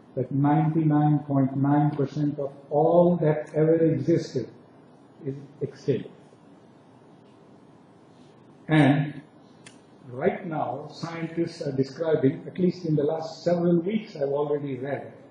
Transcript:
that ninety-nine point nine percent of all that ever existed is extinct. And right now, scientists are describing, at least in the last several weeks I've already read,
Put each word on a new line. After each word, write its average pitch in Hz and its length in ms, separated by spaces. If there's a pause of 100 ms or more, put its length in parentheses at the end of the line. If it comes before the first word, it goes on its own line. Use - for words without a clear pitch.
(160)
that 127 160
ninety-nine 151 880
point 135 360
nine 143 360
percent 143 460
of 139 140 (180)
all 170 480
that 156 380
ever 156 200
existed 160 720 (800)
is 135 100 (260)
extinct. 123 480 (2500)
And 151 540 (880)
right 156 360
now, 151 460
scientists 165 720
are 147 100
describing, 143 720
at - 140
least 180 260
in 156 100
the 139 80
last 156 400
several 175 360
weeks 196 360
I've 139 140
already 143 480
read, 131 360 (180)